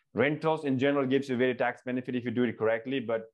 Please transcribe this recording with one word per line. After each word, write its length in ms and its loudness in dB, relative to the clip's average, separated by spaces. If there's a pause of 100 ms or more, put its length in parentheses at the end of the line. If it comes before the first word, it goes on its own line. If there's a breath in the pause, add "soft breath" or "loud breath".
(140 soft breath)
Rentals 520 0
in 120 0
general 300 2
gives 200 2
you 80 -2
very 200 2
tax 280 -2
benefit 320 -6
if 80 -4
you 60 -6
do 140 0
it 160 0
correctly, 400 0
but 340 -2